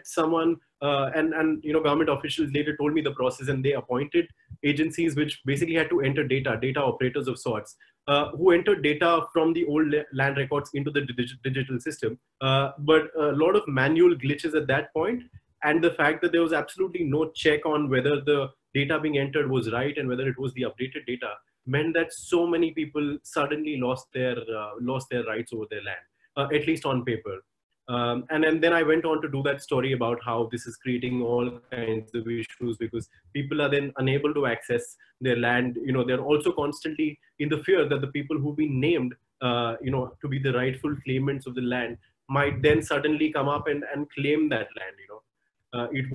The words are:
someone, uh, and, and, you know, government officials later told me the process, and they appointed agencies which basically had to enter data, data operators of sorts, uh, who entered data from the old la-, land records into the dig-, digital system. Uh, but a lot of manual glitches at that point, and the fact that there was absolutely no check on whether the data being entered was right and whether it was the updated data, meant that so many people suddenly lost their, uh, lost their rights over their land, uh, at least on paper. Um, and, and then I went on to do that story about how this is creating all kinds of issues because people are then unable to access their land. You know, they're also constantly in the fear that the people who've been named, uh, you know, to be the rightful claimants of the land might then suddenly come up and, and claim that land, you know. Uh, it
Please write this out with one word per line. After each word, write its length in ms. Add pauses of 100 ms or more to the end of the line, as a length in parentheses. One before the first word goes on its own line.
someone, 520 (240)
uh, 320
and, 220
and, 280
you 80
know, 120
government 260
officials 420
later 260
told 160
me 80
the 100
process, 380
and 140
they 100
appointed 520 (380)
agencies 520
which 300
basically 300
had 160
to 100
enter 260
data, 320
data 220
operators 460
of 100
sorts, 380 (320)
uh, 220
who 200
entered 320
data 400 (100)
from 220
the 120
old 280
la-, 80 (120)
land 220
records 380
into 160
the 120
dig-, 280 (140)
digital 360
system. 380 (240)
Uh, 380
but 400
a 140
lot 220
of 120
manual 480
glitches 400
at 100
that 300
point, 260 (420)
and 200
the 80
fact 320
that 80
there 100
was 120
absolutely 500
no 320
check 320
on 200
whether 320
the 300 (240)
data 260
being 200
entered 280
was 240
right 280
and 100
whether 180
it 120
was 160
the 80
updated 420
data, 280 (340)
meant 260
that 180
so 360
many 240
people 500
suddenly 560
lost 340
their, 280
uh, 320 (100)
lost 300
their 140
rights 280
over 160
their 140
land, 160 (380)
uh, 180
at 100
least 200
on 200
paper. 380 (440)
Um, 420
and, 160
and 180
then 80
I 120
went 200
on 180
to 60
do 160
that 180
story 300
about 320
how 260
this 160
is 120
creating 440
all 380 (120)
kinds 440
of 100
issues 540
because 300 (240)
people 280
are 80
then 280
unable 360
to 120
access 500 (240)
their 160
land. 480
You 80
know, 140
they're 160
also 320
constantly 680 (200)
in 100
the 160
fear 240
that 100
the 80
people 300
who've 180
been 240
named, 340 (280)
uh, 400
you 100
know, 300
to 80
be 100
the 140
rightful 500
claimants 440
of 80
the 60
land 360 (320)
might 320
then 200
suddenly 480
come 200
up 180
and, 160 (100)
and 180
claim 380
that 280
land, 200
you 120
know. 120 (520)
Uh, 180
it 240